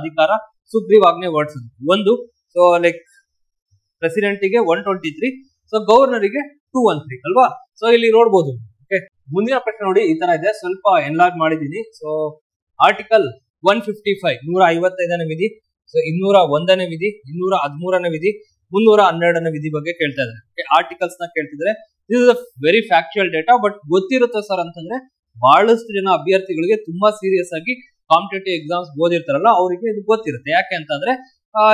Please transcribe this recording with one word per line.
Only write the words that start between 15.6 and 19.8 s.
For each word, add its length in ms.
so 60
ಇನ್ನೂರ 260
ಒಂದನೇ 380
ವಿಧಿ, 180
ಇನ್ನೂರ 240
ಹದಿಮೂರನೇ 520
ವಿಧಿ, 160
ಮುನ್ನೂರ 360
ಹನ್ನೆರಡನೇ 480
ವಿಧಿ 200
ಬಗ್ಗೆ 160